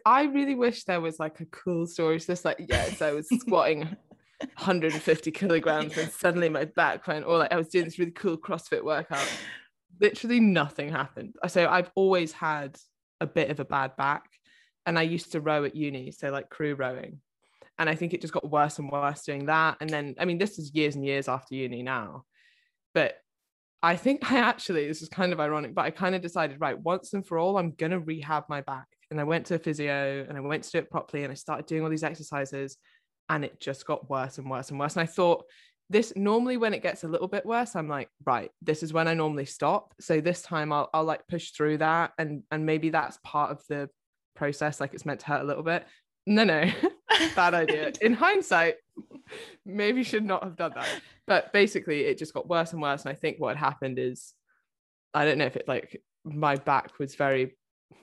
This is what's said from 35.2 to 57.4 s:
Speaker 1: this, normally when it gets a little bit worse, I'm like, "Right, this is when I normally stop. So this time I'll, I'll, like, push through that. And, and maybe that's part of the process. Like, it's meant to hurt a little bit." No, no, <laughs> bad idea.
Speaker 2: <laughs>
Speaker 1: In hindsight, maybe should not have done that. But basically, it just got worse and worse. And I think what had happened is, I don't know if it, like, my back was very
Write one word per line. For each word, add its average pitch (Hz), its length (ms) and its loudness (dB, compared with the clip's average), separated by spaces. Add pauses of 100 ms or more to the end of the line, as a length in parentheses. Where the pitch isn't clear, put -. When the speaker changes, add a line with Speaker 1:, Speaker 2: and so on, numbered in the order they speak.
Speaker 1:
this, 220 260 2
normally 226 400 2
when 220 160 2
it 165 100 -4
gets 175 220 -2
a 160 40 -6
little 175 200 -2
bit 196 160 -4
worse, 233 320 -2
I'm 156 120 -4
like, 143 200 -6 (160)
"Right, 120 260 0 (120)
this 156 200 0
is 156 120 -6
when 165 120 2
I 165 60 2
normally 156 320 0
stop. 160 560 0
So 160 220 2
this 175 180 0
time 151 320 -4
I'll, 147 220 0
I'll, 160 100 2
like, 160 240 -2
push 170 220 -6
through 151 280 2
that. 160 380 2
And, 151 340 -4
and 156 140 -2
maybe 156 240 2
that's 156 340 0
part 147 280 0
of 151 180 -8
the 143 220 -6 (440)
process. 147 460 -4
Like, 139 140 -4
it's - 100 -14
meant 143 160 -4
to - 60 -14
hurt 147 160 0
a - 20 -6
little 143 180 -4
bit." 165 220 -2 (420)
No, 214 180 4
no, 165 200 6 (380)
<laughs> 320 340 2
bad 175 160 6
idea. 156 440 0
Speaker 2:
<laughs> - 40 -20
Speaker 1:
In 226 140 4
hindsight, 220 600 4 (880)
maybe 208 380 0
should 220 220 0
not 190 200 0
have 170 120 -10
done 165 180 -2
that. 120 140 -4 (380)
But - 260 4
basically, 190 520 4
it 139 140 2
just 156 160 -10
got 147 140 -6
worse 170 240 0
and 160 100 -6
worse. 143 220 -2
And 139 60 -6
I 143 40 -8
think 151 240 -4
what 135 180 -2
had 147 80 -2
happened 135 340 -2
is, 127 360 -6 (800)
I 147 120 2
don't 151 140 4
know 147 80 2
if 135 100 -4
it, - 120 -4
like, - 340 -4 (220)
my 147 320 0
back 139 420 0
was 139 160 -8
very 135 420 0 (460)